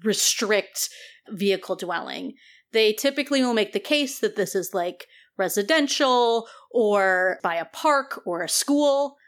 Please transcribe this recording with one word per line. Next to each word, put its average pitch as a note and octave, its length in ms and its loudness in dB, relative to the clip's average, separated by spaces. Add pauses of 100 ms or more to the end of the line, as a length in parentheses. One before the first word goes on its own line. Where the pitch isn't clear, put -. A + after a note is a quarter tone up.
restrict - 840 0 (400)
vehicle F#3+ 480 -2
dwelling. F3 560 -8 (400)
They A3 180 6
typically C#4 500 0
will B3 120 2
make G#3+ 180 0
the G3+ 80 -2
case C#4+ 400 -2
that G#3 160 -2
this F#3+ 180 -2
is, F#3+ 200 -4
like, F3 320 -4 (320)
residential A#3+ 1080 2 (240)
or F#3+ 720 2
by E3+ 120 0
a E3 100 -4
park C#4 600 -2
or F3 180 -4
a D#3 60 -6
school. C#4+ 680 0 (100)